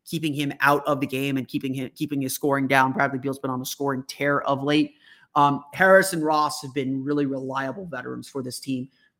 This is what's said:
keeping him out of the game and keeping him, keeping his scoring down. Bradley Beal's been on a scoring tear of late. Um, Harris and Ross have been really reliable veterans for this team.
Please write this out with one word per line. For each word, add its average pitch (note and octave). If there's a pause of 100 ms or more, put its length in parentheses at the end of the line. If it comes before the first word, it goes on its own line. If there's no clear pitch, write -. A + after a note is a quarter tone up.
keeping D#3+
him C#3
out C#3+
of C#3
the C#3
game C3+
and B2
keeping C3
him, C3
keeping C#3+
his C3
scoring C#3
down. C3
Bradley C3+
Beal's C3+
been C3+
on B2+
a C3
scoring C3+
tear C#3+
of C3+
late. D3 (400)
Um, C#3+ (100)
Harris F#3+
and D#3+
Ross D3+
have C3+
been C3+
really C#3+
reliable C3+
veterans B2+
for C3+
this B2
team. C3 (300)